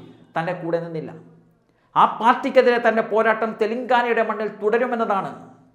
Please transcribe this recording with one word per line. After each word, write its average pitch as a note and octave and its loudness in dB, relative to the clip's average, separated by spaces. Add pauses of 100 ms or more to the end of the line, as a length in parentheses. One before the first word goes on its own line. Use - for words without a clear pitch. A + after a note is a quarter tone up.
(360)
തൻ്റെ E3+ -4
കൂടെ E3 -2
നിന്നില്ല. D#3 -10 (840)
ആ - 6 (160)
പാർട്ടിക്കെതിരെ B3 4 (100)
തൻ്റെ A3 2
പോരാട്ടം A3 2
തെലങ്കാനയുടെ A#3 0
മണ്ണിൽ G#3+ -4 (120)
തുടരുമെന്നതാണ് G#3+ -2 (440)